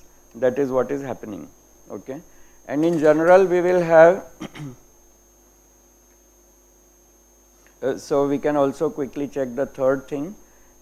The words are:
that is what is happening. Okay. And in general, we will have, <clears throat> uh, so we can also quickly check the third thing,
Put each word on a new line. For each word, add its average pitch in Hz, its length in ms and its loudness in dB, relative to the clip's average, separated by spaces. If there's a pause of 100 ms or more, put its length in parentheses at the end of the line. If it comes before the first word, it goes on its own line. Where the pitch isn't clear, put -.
(340)
that 123 240 -2
is 135 120 -2
what 127 200 -2
is 139 120 -8
happening. 107 460 -12 (420)
Okay. 131 320 -14 (440)
And 147 180 -2
in 170 140 0
general, 160 460 6
we 180 160 0
will 180 220 2
have, 170 420 6 (160)
<clears throat> - 60 -14 (3250)
uh, 120 160 -4
so 143 280 -2
we 139 120 -2
can 147 180 -4
also 139 320 -2
quickly 143 400 -8
check 127 260 -8
the 135 120 -4
third 135 420 -4
thing, 156 260 -10 (480)